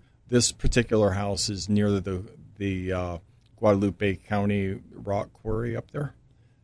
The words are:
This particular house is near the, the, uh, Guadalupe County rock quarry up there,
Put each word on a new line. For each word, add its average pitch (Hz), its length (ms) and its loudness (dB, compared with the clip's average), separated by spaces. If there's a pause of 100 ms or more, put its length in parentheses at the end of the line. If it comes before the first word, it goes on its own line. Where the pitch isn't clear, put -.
(300)
This 120 240 4
particular 107 580 2
house 101 380 -2
is 95 180 -6
near 104 240 2
the, 95 320 -2 (340)
the, 92 360 -4
uh, 90 240 -4 (400)
Guadalupe 101 580 2 (120)
County 101 520 -2 (140)
rock 101 400 -6
quarry 113 420 -4
up - 160 -10
there, 147 240 -8 (480)